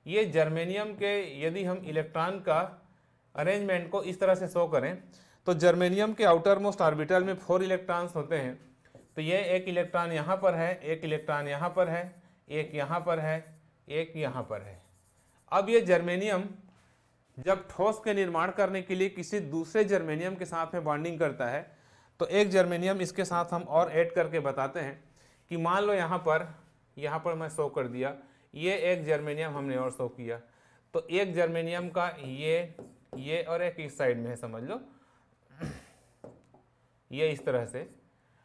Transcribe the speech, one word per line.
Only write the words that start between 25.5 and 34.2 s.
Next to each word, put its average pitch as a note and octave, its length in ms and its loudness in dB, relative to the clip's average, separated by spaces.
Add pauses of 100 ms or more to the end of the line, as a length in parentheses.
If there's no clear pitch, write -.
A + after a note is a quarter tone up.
कि E3+ 80 -4
मान F3 240 2
लो G#3 120 2
यहाँ F3 260 0
पर, E3 320 0 (440)
यहाँ D3 240 -4
पर E3+ 140 -2
मैं D#3+ 140 -6
शो D3+ 200 -2
कर C#3 180 -2
दिया, B2+ 280 -4 (400)
ये F3 300 -2
एक F3 200 0
जर्मेनियम D3+ 480 -2
हमने C#3 240 -4
और B2+ 160 -2
शो B2+ 160 -4
किया, A#2 300 -8 (560)
तो E3 160 -4
एक F#3 240 -2
जर्मेनियम E3+ 560 -2
का F3 160 -2 (120)
ये, D#3+ 560 -4 (420)
ये D3+ 260 -4
और E3+ 200 -4
एक E3+ 180 -4
इस D3 180 -10
साइड B2 200 2
में A#2 100 -6